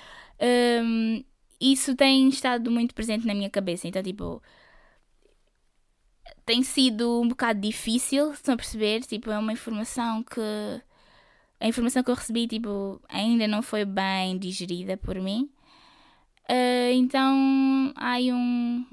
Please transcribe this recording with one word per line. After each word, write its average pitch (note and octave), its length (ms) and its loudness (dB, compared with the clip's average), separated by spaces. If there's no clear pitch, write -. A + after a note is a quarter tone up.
Hum, A3+ 420 0
isso C4+ 360 4
tem C4+ 320 6
estado B3 420 0
muito A#3 240 0
presente A3+ 320 -4
na G#3 80 -2
minha G3+ 160 -4
cabeça, F3+ 380 -4
então, F#3 140 -4
tipo, F#3 400 -8
tem A#3 180 2
sido A#3+ 580 2
um A#3 80 2
bocado A#3 320 0
difícil, B3 720 -2
estão C#4 220 -2
a - 20 2
perceber? A3 460 -4
Tipo, A3+ 280 -8
é G#3 80 -2
uma A3 140 -2
informação A3+ 720 -6
que, - 180 -8
a - 80 0
informação B3 340 0
que B3+ 80 -2
eu B3 40 0
recebi, A#3 340 -2
tipo, G3+ 600 -6
ainda A3 380 2
não G#3+ 160 0
foi G#3+ 220 -2
bem F#3+ 540 -2
digerida F#3 580 -6
por F#3 240 -8
mim. G#3+ 300 -4
Ah, B3 440 2
então, C4+ 1040 4
há - 180 -4
aí B3 200 0
um, A#3+ 600 -2